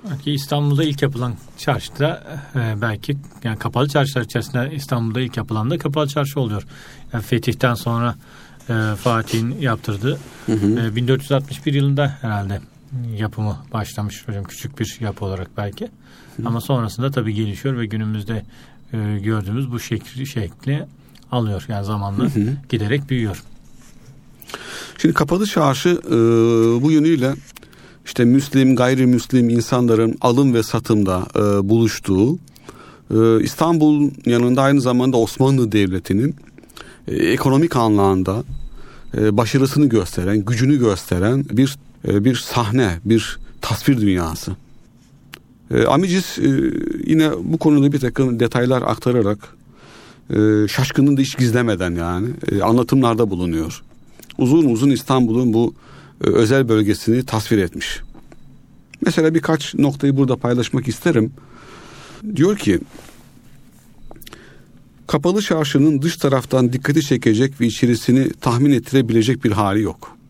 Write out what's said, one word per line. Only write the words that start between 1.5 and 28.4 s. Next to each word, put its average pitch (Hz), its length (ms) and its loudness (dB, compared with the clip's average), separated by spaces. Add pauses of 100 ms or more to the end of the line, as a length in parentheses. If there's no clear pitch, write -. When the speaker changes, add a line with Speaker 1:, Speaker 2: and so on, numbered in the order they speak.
Speaker 1:
çarşıda, - 640 -2 (320)
e, 110 260 -4
belki 113 360 -4 (260)
yani 110 160 -6
kapalı 123 280 -2
çarşılar 143 380 0
içerisinde 127 500 -4
İstanbul'da 120 460 -4
ilk 120 160 -6
yapılan 110 320 -4
da 170 80 -2
kapalı 151 300 -2
çarşı 143 320 -4
oluyor. 104 240 -4 (500)
Yani 113 100 -4
Fetih'ten 120 500 0
sonra, 117 420 -2 (540)
e, 117 40 -2 (220)
Fatih'in 113 640 -2
yaptırdığı, 117 600 -4 (260)
Speaker 2:
Hı 120 80 -2
hı. 107 260 0
Speaker 1:
e, 113 160 -2
bin 120 120 -2
dört 131 140 2
yüz - 100 -6
altmış 135 340 -4
bir 147 80 -2
yılında 139 480 0
herhalde 101 400 -4 (560)
yapımı 107 400 -4 (160)
başlamış 104 540 -8
hocam, 101 160 -8
küçük - 360 -14
bir 110 200 -6
yapı 104 260 -6
olarak 95 320 -6
belki. 101 280 -8
Speaker 2:
Hı. - 600 -16
Speaker 1:
Ama 117 160 -4
sonrasında 123 500 -4
tabii 113 220 -4
gelişiyor 110 460 -4
ve 117 60 -4
günümüzde, 107 600 -6 (480)
e, 104 260 -4
gördüğümüz 107 520 -4
bu 120 80 -8
şekli, 127 480 -8
şekli 131 580 -6 (460)
alıyor. 107 360 -2
Yani 101 180 -6
zamanla 101 380 -4
Speaker 2:
Hı 120 160 0
hı. 117 180 0 (120)
Speaker 1:
giderek 117 400 -2
büyüyor. 113 340 -4 (1500)
Speaker 2:
Şimdi 160 160 2
Kapalı 170 340 0
Çarşı, 151 600 2
e, - 40 -2 (720)
bu 151 100 2
yönüyle 147 440 2 (680)
işte - 200 0
Müslim, 131 500 4